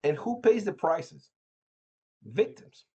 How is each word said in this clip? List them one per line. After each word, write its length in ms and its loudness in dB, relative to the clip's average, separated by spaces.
And 140 2
who 240 -6
pays 240 4
the 80 -4
prices? 560 -4
Victims. 640 -6